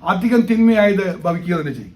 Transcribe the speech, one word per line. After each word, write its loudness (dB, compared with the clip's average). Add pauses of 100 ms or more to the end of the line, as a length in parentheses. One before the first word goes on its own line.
അധികം 2
തിന്മയായത് 2
ഭവിക്കുക -4
തന്നെ -6
ചെയ്യും. -14